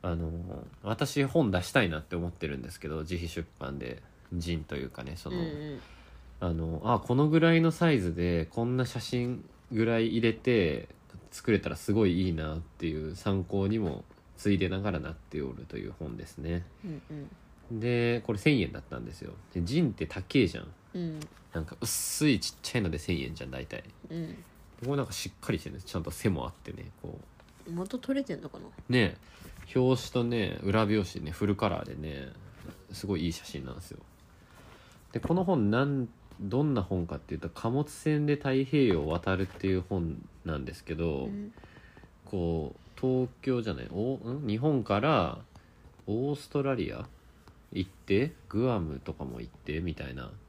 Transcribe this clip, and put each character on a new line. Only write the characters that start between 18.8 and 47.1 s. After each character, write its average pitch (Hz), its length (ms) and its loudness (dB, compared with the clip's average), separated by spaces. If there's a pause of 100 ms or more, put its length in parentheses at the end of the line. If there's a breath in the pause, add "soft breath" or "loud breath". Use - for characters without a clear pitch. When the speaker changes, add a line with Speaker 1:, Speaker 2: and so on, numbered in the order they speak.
Speaker 2:
た 62 80 -8
ん 58 80 -8
で - 60 -10
す - 100 -14
よ。 - 120 -12 (200)
で、 90 100 -2
ジ 131 180 2
ン 143 80 4
っ 101 40 -2
て 80 140 -4
高 98 160 -8 (120)
え 113 120 6
じ 82 100 -4
ゃ - 40 -8
ん。 - 60 -14 (260)
Speaker 1:
う 180 60 -6
ん。 160 200 -6 (320)
Speaker 2:
な - 100 -4
ん 78 40 -4
か - 160 -14
薄 - 480 0
い 113 100 4
ち - 160 -4
っ - 60 -20
ち - 160 -8
ゃ - 20 2
い - 20 2
の 90 80 0
で 80 80 -2
千 80 240 -2
円 62 140 -6
じ - 80 -10
ゃ 62 40 -8
ん、 64 40 -10
大 64 140 -8
体。 - 180 -10 (260)
Speaker 1:
う 160 60 -8
ん。 165 200 -6 (500)
Speaker 2:
こ 135 60 0
れ 143 40 0
な 143 80 0
ん - 20 -2
か - 60 -12
し - 240 -6
っ - 40 -20
か - 120 -4
り - 80 0
し - 40 -10
て - 60 -10
る - 60 -10
ん - 0 -
で - 60 -12
す。 - 60 -16
ち - 80 -10
ゃ 87 40 0
ん 82 40 -4
と 76 60 -6
背 101 200 0
も 71 160 0
あ - 40 -4
っ - 40 -10
て - 180 -14
ね、 - 180 -12 (120)
こ - 180 -12 (480)
う。 170 40 -10
Speaker 1:
元 185 260 -4
取 269 200 -2
れ 277 60 0
て 190 120 -6
ん 135 60 -12
の 147 80 -12
か - 100 -14
な？ - 60 -14 (220)
Speaker 2:
ね。 113 300 4 (580 loud breath)
表 127 260 4
紙 - 120 -10
と 123 100 2
ね、 117 400 0
裏 107 200 4
表 104 200 4
紙 - 220 -6
ね、 78 60 -6
フ 92 140 -2
ル 98 100 4
カ 101 140 2
ラ 85 140 -2
ー - 20 -8
で - 100 -10
ね、 71 340 -8 (600)
す 95 140 -10
ご 98 120 2
い 78 80 0
い - 20 2
い 82 60 0
写 - 120 -10
真 65 200 -8
な 67 80 -10
ん - 20 -10
で 92 60 -12
す - 100 -16
よ。 - 80 -12 (1120 loud breath)
で、 - 80 -2
こ - 140 2
の 185 100 4
本 139 260 4
な 120 140 6
ん、 139 240 2 (320)
ど 110 240 2
ん 147 100 4
な 110 80 2
本 90 240 0
か 73 120 -8
っ - 20 -8
て - 160 -8
い - 20 -8
う - 20 -8
と 85 100 -8
「貨 - 200 -4
物 139 180 2
船 151 380 0
で 147 100 4
太 135 280 2
平 131 320 6
洋 78 60 2
を 76 80 0
渡 87 260 2
る」 95 80 2
っ - 20 2
て - 220 -4
い 95 80 4
う 92 60 2
本 87 460 -4 (180)
な 78 120 -2
ん 67 80 -4
で - 80 -8
す - 100 -16
け 80 120 -6
ど、 76 300 0
Speaker 1:
う - 20 -4
ん。 208 260 -8 (720 loud breath)
Speaker 2:
こ 82 500 0
う、 - 40 -20 (200)
東 127 300 2 (120)
京 123 200 2
じ 107 80 -2
ゃ 80 60 -2
な 62 60 -8
い、 55 100 -10
お-、 117 240 0 (160)
ん？ 139 160 -4
日 104 100 2
本 135 260 2
か 101 160 2
ら 110 400 2 (680 loud breath)
オ 127 260 0
ー - 20 0
ス - 120 -14
ト 143 160 0
ラ 135 120 2
リ 98 160 -2
ア - 160 -8 (640)